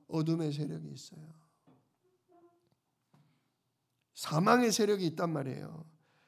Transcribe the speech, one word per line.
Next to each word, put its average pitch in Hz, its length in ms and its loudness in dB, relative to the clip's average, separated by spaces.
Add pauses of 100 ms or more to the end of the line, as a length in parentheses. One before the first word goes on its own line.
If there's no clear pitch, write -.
어둠의 160 440 0
세력이 151 400 -6
있어요. 156 400 -18 (2750)
사망의 220 580 4
세력이 202 340 2
있단 165 260 -2
말이에요. 143 520 -6 (440)